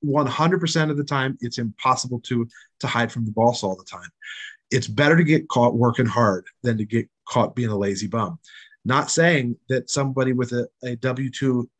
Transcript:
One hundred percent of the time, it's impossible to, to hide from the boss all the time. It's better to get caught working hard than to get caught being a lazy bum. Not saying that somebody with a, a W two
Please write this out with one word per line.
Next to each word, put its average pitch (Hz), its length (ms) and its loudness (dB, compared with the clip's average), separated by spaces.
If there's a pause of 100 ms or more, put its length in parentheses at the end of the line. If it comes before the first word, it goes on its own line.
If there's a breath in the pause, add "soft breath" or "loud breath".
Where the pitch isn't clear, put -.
One 143 260 0
hundred 165 340 0
percent 160 300 0
of 147 80 -2
the 147 60 -2
time, 135 360 -2
it's 120 160 -6
impossible 123 680 -2
to, 117 220 -2 (340 loud breath)
to 135 60 -4
hide 117 240 0
from 117 140 -4
the 107 80 -4
boss 117 300 2
all 95 120 -2
the - 100 -14
time. - 260 -18 (600 loud breath)
It's 123 160 -2
better 147 300 4
to 170 80 6
get 156 240 2
caught 120 260 2
working 120 300 2
hard 107 400 2 (180)
than 117 140 0
to 107 80 -2
get 110 240 -2 (180)
caught - 300 -2
being 117 140 -2
a 104 80 -4
lazy 98 300 -2
bum. 98 300 -4 (460 loud breath)
Not 135 260 0
saying 151 460 2 (140)
that 127 180 0
somebody 131 460 0
with 120 180 -2
a, 120 160 -2 (160)
a 123 120 -6
W 127 340 -4
two 127 500 -2